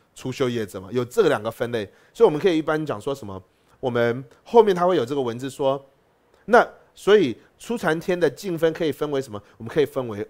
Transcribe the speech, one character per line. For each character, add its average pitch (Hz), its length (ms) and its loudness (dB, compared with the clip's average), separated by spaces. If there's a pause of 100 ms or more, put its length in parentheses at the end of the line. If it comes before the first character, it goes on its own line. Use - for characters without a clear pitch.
(160)
初 - 160 -8
修 127 180 -2
业 117 160 -4
者” 98 160 -10
嘛， 92 100 -16
有 123 140 -2
这 170 240 2
两 123 120 0
个 110 100 -6
分 120 200 -6
类。 110 140 -4 (260)
所 - 120 2
以 - 20 10
我 175 60 6
们 151 100 -2
可 196 80 2
以 165 80 2
一 160 40 0
般 156 220 -2
讲 135 160 -6
说 139 140 -6
什 113 140 -12
么？ 95 120 -12 (400)
我 135 80 -6
们 120 380 0 (180)
后 233 200 6
面 202 120 2
他 175 120 0
会 185 100 2
有 143 80 0
这 131 80 -6
个 143 80 -2
文 117 160 -4
字 131 100 -8
说， 135 380 -2 (600)
那 208 220 6 (280)
所 196 200 4
以 147 220 2 (220)
初 233 180 -6
禅 165 220 0
天 180 200 -2
的 165 80 4
净 165 300 -4
分 160 160 2
可 165 100 -6
以 151 80 0
分 147 200 -6
为 139 100 0
什 123 100 -14
么？ 104 80 -10 (180)
我 - 60 -16
们 113 80 -12
可 - 80 2
以 143 60 4
分 127 220 -4
为 107 220 -8